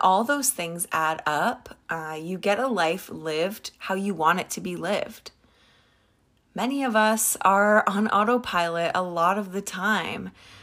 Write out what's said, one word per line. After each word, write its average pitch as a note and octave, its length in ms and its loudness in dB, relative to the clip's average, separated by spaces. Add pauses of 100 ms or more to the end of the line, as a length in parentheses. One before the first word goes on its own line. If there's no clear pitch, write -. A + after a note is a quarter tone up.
all F#3+ 240 4
those C#4+ 240 0
things E3+ 420 -6
add D#3+ 340 0
up, F3 520 -2 (120)
uh, D#3 320 -8
you F3+ 160 -6
get G3 220 0
a C4 80 0
life F#3 420 0
lived D#3+ 680 -4
how - 180 -4
you G3 180 -2
want E3 280 4
it - 100 -8
to - 100 -8
be F3+ 140 -6
lived. F3 560 -6 (1200)
Many C4+ 300 -2
of A#3+ 100 0
us A3 460 2
are G#3 480 6
on G#3 220 2
autopilot F#3 840 0
a F#3 80 0
lot F3 360 2
of F#3+ 160 -6
the G3 80 -6
time. F#3 680 -2 (320)